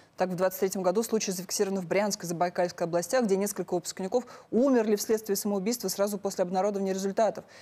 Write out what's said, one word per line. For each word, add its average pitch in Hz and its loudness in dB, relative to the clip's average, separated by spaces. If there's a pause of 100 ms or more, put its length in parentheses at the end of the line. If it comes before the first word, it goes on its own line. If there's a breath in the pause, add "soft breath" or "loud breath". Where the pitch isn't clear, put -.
(160 loud breath)
Так, 185 0
в 180 -2
двадцать 180 0
третьем 196 0
году 180 2
случаи 214 -2
зафиксированы 190 -2
в 170 -8
Брянской 196 0
и 170 -6
Забайкальской 175 0
областях, 175 0
где 196 4
несколько 196 -2
выпускников 190 -2 (260 loud breath)
умерли 233 4
вследствие 214 0
самоубийства 202 -2
сразу 202 0
после 190 -2
обнародования 190 0
результатов. 196 0 (180 loud breath)